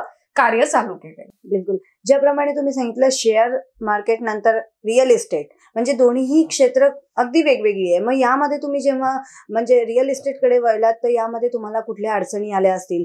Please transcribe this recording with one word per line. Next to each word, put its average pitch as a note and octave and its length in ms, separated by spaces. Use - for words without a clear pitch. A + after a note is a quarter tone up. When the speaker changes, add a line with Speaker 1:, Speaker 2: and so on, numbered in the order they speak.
Speaker 1:
कार्य A#3 300
चालू A3+ 280
केलंय. - 320
Speaker 2:
बिलकुल, F#3+ 340
ज्याप्रमाणे C#4+ 460
तुम्ही C#4 220
सांगितलं B3 380
share A3+ 460
market G#3+ 400
नंतर A3 360
रिअल A#3 520
estate E3 360
म्हणजे A#3+ 200
दोन्हीही C4 540
क्षेत्र C4 420
अगदी B3 260
वेगवेगळी G#3 520
आहे. F3+ 120
मग B3 80
यामध्ये C4+ 440
तुम्ही C#4+ 220
जेव्हा C4 420
म्हणजे A#3 360
real B3 240
इस्टेटकडे C4 500
वळलात A3+ 340
तर A3+ 140
यामध्ये A#3 460
तुम्हाला A3 260
कुठल्या G#3+ 340
अडचणी G3+ 380
आल्या F#3+ 220
असतील, F#3 320